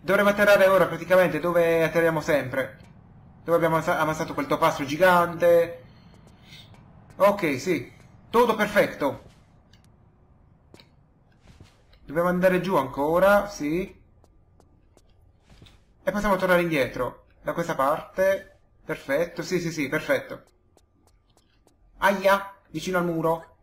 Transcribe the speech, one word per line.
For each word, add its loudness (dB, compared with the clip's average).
Dovremo 2
atterrare 4
ora 4
praticamente 0
dove 2
atterriamo 0
sempre. -4
Dove 0
abbiamo 0
avanza-, -2
avanzato -4
quel -6
topastro -2
gigante. 2
Ok, 2
sì. -4
Tutto 2
perfetto. -2
Dobbiamo -2
andare 2
giù -4
ancora, 2
sì. -6
E -4
possiamo 0
tornare 2
indietro. -4
Da -6
questa -6
parte. -2
Perfetto, -6
sì, -4
sì, -6
sì, -6
perfetto. -4
Aia, 0
vicino -6
al 0
muro. -4